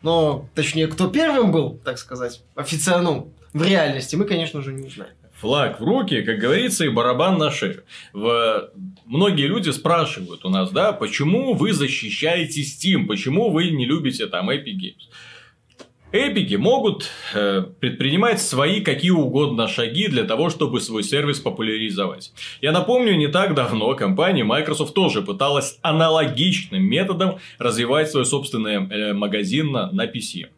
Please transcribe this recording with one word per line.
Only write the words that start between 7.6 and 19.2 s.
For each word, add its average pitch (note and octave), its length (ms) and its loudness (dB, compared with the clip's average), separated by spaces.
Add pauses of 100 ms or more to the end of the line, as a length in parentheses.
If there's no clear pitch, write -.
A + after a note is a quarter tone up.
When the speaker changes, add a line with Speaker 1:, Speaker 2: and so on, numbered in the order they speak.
Speaker 2:
В-, A2+ 560 0 (340)
многие D3 440 2
люди F#3+ 200 0
спрашивают B2+ 760 -2
у - 20 -4
нас, F#2+ 220 0
да, F3+ 220 2
почему G3 600 0
вы F#3 220 2
защищаете D3 880 -2
Steam, D3+ 440 0
почему C#3 440 0
вы E3 200 2
не C#3 140 0
любите C3 440 -2
там F#2 200 -2
Epic C3 280 -4
Games. - 320 -12 (1040)
Эпики G3+ 440 0
могут, A3 520 2 (260)
э, G2+ 280 2 (160)
предпринимать C#3+ 640 0
свои D#3 380 0
какие E3 320 0
угодно B2+ 560 2